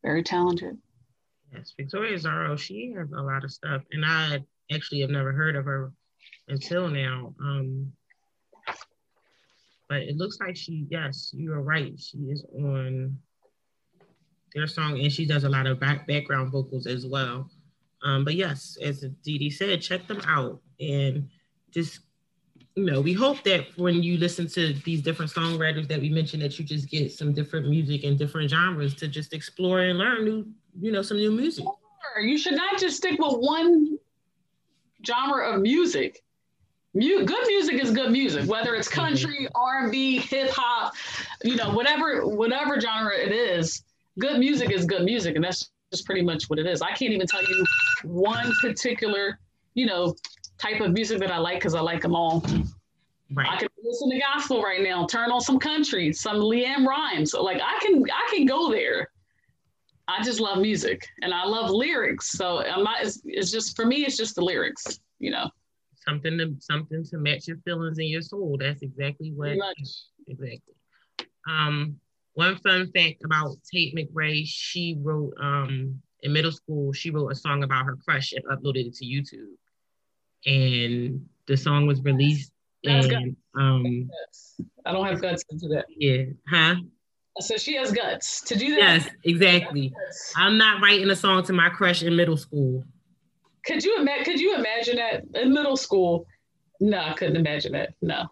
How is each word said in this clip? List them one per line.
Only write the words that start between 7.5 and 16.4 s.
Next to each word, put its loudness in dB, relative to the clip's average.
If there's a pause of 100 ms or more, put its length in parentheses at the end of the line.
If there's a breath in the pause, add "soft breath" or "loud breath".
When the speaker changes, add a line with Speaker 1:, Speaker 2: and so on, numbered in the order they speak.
Speaker 2:
but -4
it -6
looks -6
like -8
she, -10
yes, -8
you -8
are -4
right. -2
She -16
is -8 (120)
on -4 (1400)
their -4
song, -4
and 2
she -4
does 0
a 2
lot 2
of 0
back-, -2
background -2